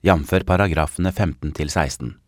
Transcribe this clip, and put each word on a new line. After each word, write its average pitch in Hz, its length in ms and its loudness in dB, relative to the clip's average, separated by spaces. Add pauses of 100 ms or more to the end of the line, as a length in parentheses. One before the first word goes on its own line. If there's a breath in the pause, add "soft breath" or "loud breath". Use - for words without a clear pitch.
jamfør 90 420 2
paragrafene 90 640 2
femten 78 420 -2
til 76 200 -4
seksten. 65 420 -4 (120)